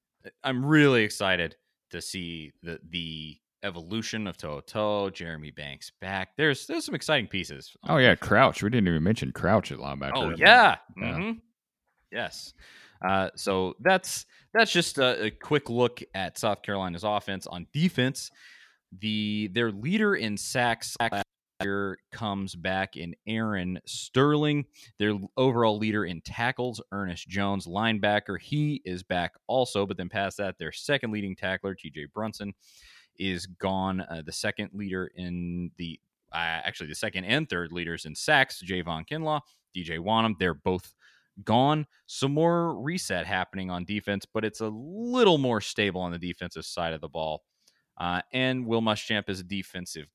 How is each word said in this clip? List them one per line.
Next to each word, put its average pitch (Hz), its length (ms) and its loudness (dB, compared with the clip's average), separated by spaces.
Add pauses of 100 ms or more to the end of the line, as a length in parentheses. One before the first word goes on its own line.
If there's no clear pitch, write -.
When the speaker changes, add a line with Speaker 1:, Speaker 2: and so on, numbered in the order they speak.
(440)
Speaker 1:
I'm 131 200 -2
really 143 380 8
excited 92 540 0 (340)
to 85 100 -8
see 85 520 -8 (100)
the, 85 160 -10 (100)
the 80 500 -8 (260)
evolution 101 640 -6
of 85 80 -8
To'oTo'o, 98 760 -2
Jeremy 80 380 -10
Banks 71 400 -14 (100)
back. 95 360 -6
There's, 147 320 0
there's 320 160 -4
some 262 100 -8
exciting 143 320 0
pieces. 85 500 -8 (120)
Speaker 2:
Oh, 165 80 4
yeah, 123 180 8
Crouch. 101 480 4
We 101 80 2
didn't 117 160 4
even 82 160 4
mention 98 300 2
Crouch 95 400 2
at - 60 -10
linebacker. 69 360 -6
Speaker 1:
Oh, - 80 0
Speaker 2:
I - 60 -2
mean, - 100 -4
Speaker 1:
yeah. 202 380 10 (200)
Speaker 2:
yeah. 95 80 -6
Speaker 1:
Mm-hmm. 180 340 -4 (720)
Yes. - 420 -8 (500)
Uh, 95 300 2
so 92 460 0
that's, 185 460 2 (280)
that's 220 160 4
just 170 280 0
a, 127 260 2
a 110 80 0
quick - 360 0
look 120 320 0 (140)
at 92 240 -6
South 104 240 0
Carolina's 92 400 -4
offense. 101 460 -2
On 87 240 -10
defense, 139 580 2 (680)
the, 107 560 -2
their 117 200 2
leader 190 420 2
in 104 220 -2
sacks - 640 -2
last 104 240 -2 (380)
year 98 360 -2 (120)
comes 98 440 -4
back 95 420 -2
in 85 180 -10 (120)
Aaron 104 600 -2
Sterling. 147 800 2 (320)
Their 104 120 2
l-, 101 260 -4
overall 117 420 4
leader 107 260 0
in 85 160 -6
tackles, 123 600 -4 (120)
Ernest 95 360 -6
Jones. 98 380 -2
Linebacker, 104 760 2
he 147 440 -2
is 90 180 -6
back 87 300 0 (140)
also. 117 400 2
But 95 100 -4
then 90 120 -6
past 98 300 -2
that, 98 200 -4
their 78 140 -6
second 127 400 -2
leading 101 220 -4
tackler, 95 400 -4
T 87 140 -14
J 73 240 -12
Brunson, 107 400 -8 (640)
is 92 300 -4
gone. 95 560 -2
Uh, 82 240 -10
the - 60 -10
second 104 420 -4
leader 92 400 -6
in 87 640 -6
the, 82 200 -10 (340)
uh, 82 40 -4
actually 82 520 -4
the 73 60 -10
second 92 300 -4
and 131 240 0
third 85 240 -4
leaders 85 320 -6
in 78 100 -12
sacks, - 480 2
Javon 85 460 -4
Kinlaw, 151 320 -2 (320)
D 90 120 -8
J 80 140 -6
Wonnum, 110 400 2
they're 92 140 4
both 92 400 -2 (520)
gone. 139 420 4 (200)
Some 139 280 -2
more 170 480 2
reset 127 420 -4
happening 92 460 -4
on 87 160 -6
defense, 101 400 -2
but 110 180 -2
it's 107 160 -4
a 110 80 -2
little 190 680 4
more 120 240 2
stable 95 400 0
on 87 100 -2
the 87 60 -4
defensive 85 480 -8
side 85 260 -4
of 78 80 -8
the 78 80 -10
ball. 78 340 -4 (560)
Uh, 87 240 -2 (100)
and 127 340 0
Will 113 140 2
Muschamp 107 480 0
is 95 120 -4
a 92 40 -10
defensive 90 720 -8